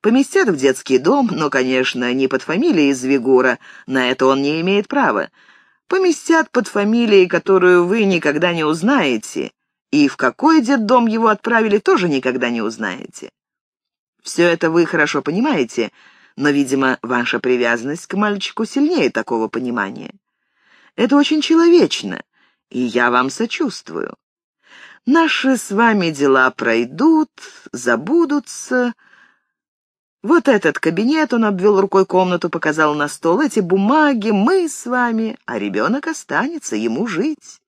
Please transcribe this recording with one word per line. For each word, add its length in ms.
Поместят 420
в 80
детский 420
дом, 340
но, 180
конечно, 640
не 140
под 140
фамилией 500
Звигура, 680
на 200
это 180
он 140
не 200
имеет 260
права. 440
Поместят 640
под 160
фамилией, 580
которую 600
вы 180
никогда 480
не 100
узнаете, 880
и 160
в 100
какой 440
детдом 480
его 180
отправили, 520
тоже 300
никогда 420
не 120
узнаете. 680
Всё 220
это 260
вы 160
хорошо 360
понимаете, 680
но, 140
видимо, 520
ваша 380
привязанность 680
к 80
мальчику 500
сильнее 460
такого 380
понимания. 640
Это 220
очень 240
человечно, 840
и 80
я 320
вам 180
сочувствую. 840
Наши 520
с 160
вами 400
дела 400
пройдут, 800
забудутся. 1200
Вот 220
этот 320
кабинет, 520
он 120
обвёл 360
рукой 240
комнату, 460
показал 460
на 100
стол, 360
эти 180
бумаги, 720
мы 360
с 160
вами, 600
а 100
ребёнок 520
останется, 640
ему 320
жить. 600